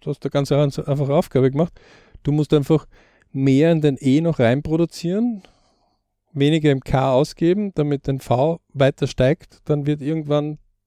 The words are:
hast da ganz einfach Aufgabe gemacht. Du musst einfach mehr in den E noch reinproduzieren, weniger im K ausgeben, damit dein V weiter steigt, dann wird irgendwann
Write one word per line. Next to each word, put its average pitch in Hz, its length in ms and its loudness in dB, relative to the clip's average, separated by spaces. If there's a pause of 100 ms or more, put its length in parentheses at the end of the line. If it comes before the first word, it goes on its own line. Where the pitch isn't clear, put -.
hast 147 140 -8
da - 100 -8
ganz 139 220 -2
einfach 143 580 -2
Aufgabe 135 400 0
gemacht. 147 240 -2 (500)
Du 143 100 -2
musst 151 200 0
einfach 151 340 2 (440)
mehr 135 400 4
in 160 100 2
den 147 180 0
E 139 220 2
noch 165 180 -2
reinproduzieren, 170 1040 -2 (920)
weniger 151 380 2
im 135 100 0
K 135 320 0
ausgeben, 175 600 0
damit 147 340 -2
dein 135 120 -4
V 143 400 0 (140)
weiter 139 340 0
steigt, - 580 -2
dann 147 200 -2
wird 147 160 -2
irgendwann 147 580 -4 (280)